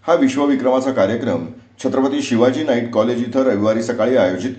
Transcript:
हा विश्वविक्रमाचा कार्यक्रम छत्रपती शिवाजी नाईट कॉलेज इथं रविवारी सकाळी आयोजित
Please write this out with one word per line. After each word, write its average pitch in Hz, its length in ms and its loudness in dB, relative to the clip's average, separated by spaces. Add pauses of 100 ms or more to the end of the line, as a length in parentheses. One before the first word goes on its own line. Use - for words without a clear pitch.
हा 165 80 2
विश्वविक्रमाचा 131 760 0
कार्यक्रम 104 540 -2 (380)
छत्रपती 135 380 0
शिवाजी 131 420 2
नाईट 117 260 -2
कॉलेज 117 300 0
इथं 123 220 -2
रविवारी 110 400 2
सकाळी 120 340 0
आयोजित 92 420 0